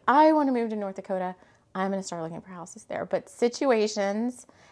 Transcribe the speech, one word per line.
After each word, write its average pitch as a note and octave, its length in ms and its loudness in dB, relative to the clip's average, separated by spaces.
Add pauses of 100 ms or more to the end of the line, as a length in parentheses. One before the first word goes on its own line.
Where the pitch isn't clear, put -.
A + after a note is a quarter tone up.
"I D#4 260 8
wanna D4 200 2
move A#3 180 -2
to A3 60 -6
North G3 200 -6
Dakota. F#3 380 -4 (400)
I'm F#3+ 160 -2
gonna G3 120 -2
start E3+ 200 -8
looking E3 180 -8
for F#3+ 100 -18
houses F3+ 340 -18
there." - 220 -6
But F#3 220 -4
situations A3 1160 -2 (260)